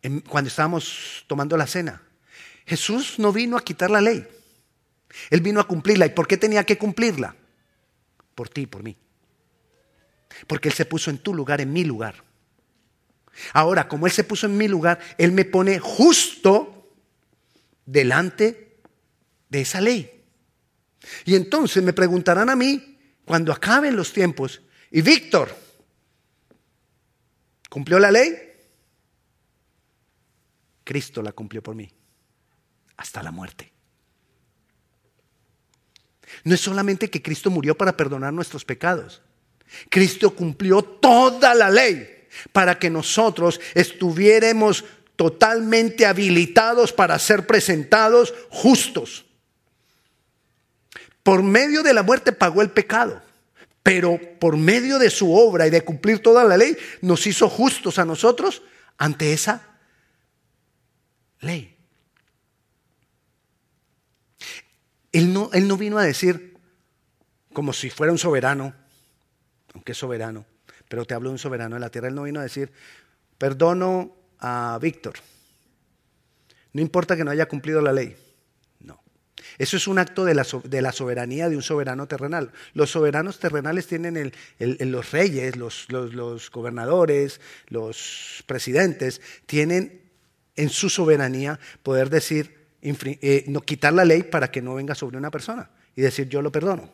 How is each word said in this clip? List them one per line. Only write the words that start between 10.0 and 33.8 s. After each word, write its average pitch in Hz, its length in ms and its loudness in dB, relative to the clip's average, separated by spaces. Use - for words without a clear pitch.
Porque 151 240 -4
Él - 60 -2
se 165 100 -2
puso - 240 -8
en 143 80 -8
tu 202 160 -8
lugar, 143 280 -4
en 135 120 -6
mi 180 100 -2
lugar. 113 400 -8
Ahora, 160 340 2
como 151 180 -4
Él 185 60 2
se 208 120 0
puso 214 240 -4
en 202 100 -2
mi 214 100 2
lugar, 170 320 0
Él 170 140 4
me 190 140 2
pone 190 340 0
justo - 920 2
delante 147 960 -2
de 139 120 -4
esa 185 200 -6
ley. 214 420 -4
Y 180 100 4
entonces 190 480 0
me 180 100 0
preguntarán 180 560 2
a 262 60 2
mí, 262 420 -2
cuando 165 260 0
acaben 254 440 0
los 185 180 -4
tiempos, 151 480 -2
"¿Y 156 120 0
Víctor - 540 2
cumplió 143 300 0
la 202 100 8
ley?". 262 440 2
Cristo 139 380 -8
la 104 120 -12
cumplió 110 280 -16
por 110 140 -16
mí, 104 160 -18
hasta - 260 -16
la 82 100 -14
muerte. 92 400 -20